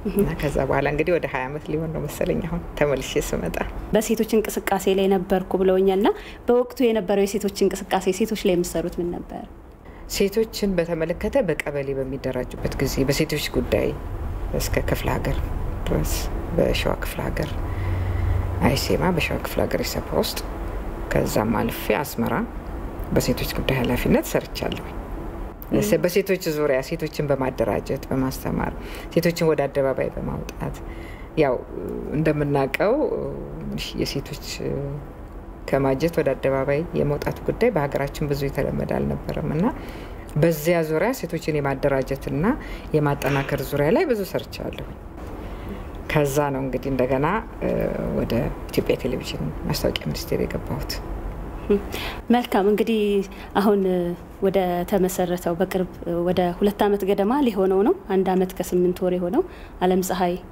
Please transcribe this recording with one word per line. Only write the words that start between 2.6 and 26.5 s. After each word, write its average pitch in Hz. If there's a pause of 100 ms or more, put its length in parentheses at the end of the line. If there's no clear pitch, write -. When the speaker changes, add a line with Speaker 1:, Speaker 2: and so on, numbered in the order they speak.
Speaker 2:
ተመልሼ 147
ስመጣ። - (320)
Speaker 1:
በሴቶች 214
እንቅስቃሴ 202
ላይ 190
ነበርኩ 190
ብለውኛል 190
እና 240 (340)
በወቅቱ 247
የነበረው 208
የሴቶች 196
እንቅስቃሴ፣ 190
ሴቶች 220
ላይ 190
የምትሰሩት 170
ምን 175
ነበር? - (680)
Speaker 2:
ሴቶችን 208
በተመለከተ 170
በቀበሌ 143
በሚደራጁበት 131
ጊዜ፣ 131 (100)
በሴቶች 147
ጉዳይ 127 (640)
እስከ -
ክፍለ -
ሀገር 131 (460)
ድረስ፣ 151 (380)
በሸዋ -
ክፍለ -
ሀገር - (1120)
አይሴማ፣ -
በሸዋ -
ክፍለ -
ሀገር -
ኢሰፓ -
ውስጥ፣ - (680)
ከዛም -
አልፌ 110 (120)
አስመራ 117 (760)
በሴቶች -
ጉዳይ -
ኃላፊነት -
ሰርቻለሁ። - (800)
Speaker 1:
እም። - (200)
Speaker 2:
በሴቶች 180
ዙሪያ 147